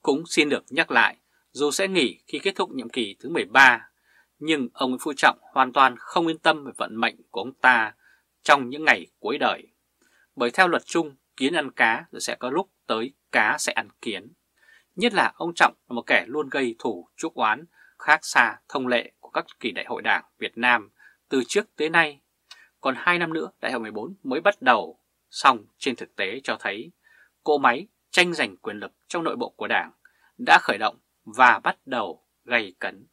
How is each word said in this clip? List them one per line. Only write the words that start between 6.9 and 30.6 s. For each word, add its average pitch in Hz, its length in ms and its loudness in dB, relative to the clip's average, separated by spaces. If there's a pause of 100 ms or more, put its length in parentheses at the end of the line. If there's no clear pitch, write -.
mệnh 117 200 -2 (160)
của 95 100 -8
ông 131 120 -10
ta 117 400 2 (500)
trong 139 260 4
những 147 160 -8
ngày 107 220 2 (120)
cuối 120 180 -4
đời. 113 300 -2 (680)
Bởi 120 160 -2
theo 185 160 4
luật 165 180 0
chung, 156 300 -4 (220)
kiến 135 160 0
ăn 147 180 -4
cá 123 400 0
rồi - 100 -14
sẽ - 140 -6
có 123 140 -8
lúc 165 200 -4 (180)
tới 117 260 -4 (180)
cá 117 280 0
sẽ - 140 -4
ăn 104 160 -6 (120)
kiến. 95 320 -10 (600)
Nhất 214 180 0
là 147 220 0
ông 170 200 -6
Trọng - 180 2 (160)
là 127 40 -10
một 120 140 -6
kẻ 113 200 2
luôn 139 220 -6
gây 131 300 -4
thù 95 280 -6 (100)
chuốc 160 180 -8
oán, 117 300 -2 (340)
khác 156 220 2
xa 120 360 2 (120)
thông 131 180 -4
lệ 123 320 0
của - 100 -20
các 165 160 -6 (140)
kỳ 107 120 -6
đại 95 140 -8
hội 113 160 -10
Đảng 104 220 0 (140)
Việt 104 200 -10
Nam 117 320 2 (400)
từ 131 180 0
trước - 280 -4
tới 151 140 -2
nay. 160 300 0 (640)
Còn 131 160 -2
hai 175 220 0
năm 165 140 -4
nữa, 160 160 -6 (120)
Đại 117 100 -4
hội 120 100 -4
mười 107 100 -10
bốn 113 320 -10
mới 139 180 -4
bắt 202 200 0
đầu, 113 380 2 (300)
song 120 360 2 (120)
trên 127 180 -2
thực - 200 -16
tế 101 280 -4
cho 110 160 -4
thấy 107 320 -8 (520)
cỗ 151 140 4
máy 139 300 2 (240)
tranh 180 220 2
giành 110 240 -4
quyền 104 200 -12
lực 101 140 -14 (160)
trong 175 160 -6
nội 123 120 -4
bộ 117 140 -6
của - 180 -10
Đảng 92 240 -2 (460)
đã 165 240 4